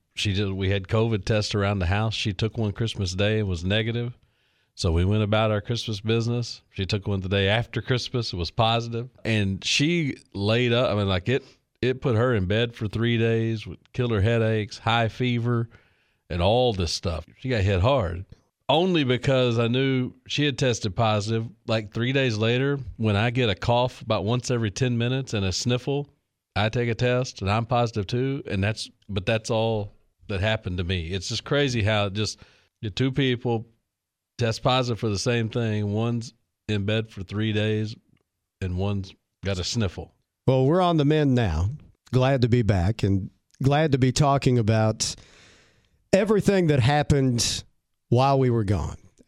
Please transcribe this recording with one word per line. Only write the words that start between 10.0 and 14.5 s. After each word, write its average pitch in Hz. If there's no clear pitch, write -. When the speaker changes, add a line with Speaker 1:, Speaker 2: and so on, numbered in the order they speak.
Speaker 1:
laid 113
up. 120
I 98
mean, 101
like, 92
it, 127
it 131
put 117
her 123
in 95
bed 117
for 110
three 117
days 113
with 87
killer 117
headaches, 110